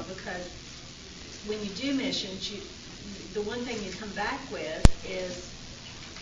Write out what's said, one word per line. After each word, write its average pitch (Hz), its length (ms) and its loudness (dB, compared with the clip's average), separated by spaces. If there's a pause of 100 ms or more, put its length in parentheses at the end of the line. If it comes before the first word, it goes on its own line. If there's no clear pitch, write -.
because 185 400 -2 (1000)
when 214 160 2
you 196 80 0
do 269 240 2
missions, 196 580 2
you, 196 80 -4 (720)
the 214 140 4
one 240 120 0
thing 233 240 0
you 180 80 -2
come 208 180 -4
back 214 300 2 (120)
with 170 320 0 (240)
is 180 420 -2 (720)